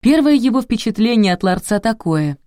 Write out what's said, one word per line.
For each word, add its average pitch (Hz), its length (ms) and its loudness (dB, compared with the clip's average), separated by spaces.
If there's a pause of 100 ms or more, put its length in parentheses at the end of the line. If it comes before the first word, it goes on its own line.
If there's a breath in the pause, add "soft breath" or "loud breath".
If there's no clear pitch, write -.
«Первое 294 340 2
его 254 280 0
впечатление 220 720 0
от 180 80 -8
ларца 185 360 -2
такое. 160 680 -4